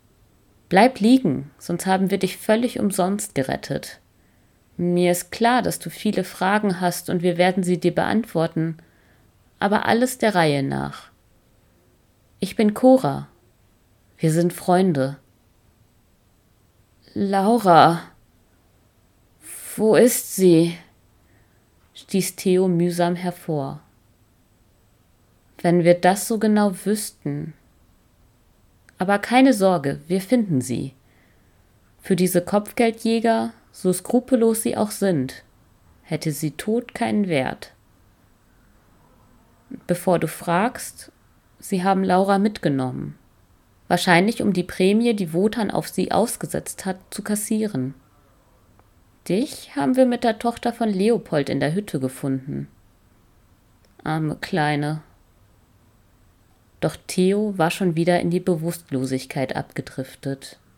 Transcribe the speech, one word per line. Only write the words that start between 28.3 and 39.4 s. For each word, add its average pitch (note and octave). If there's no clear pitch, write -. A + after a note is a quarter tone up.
Aber G3
keine C4
Sorge, F3
wir F#3
finden F#3+
sie. C3
Für G3
diese F3+
Kopfgeldjäger, A3+
so F#3
skrupellos A3+
sie -
auch G#3+
sind, D#3+
hätte D#3
sie D3
Tod A3+
keinen G#3+
Wert. -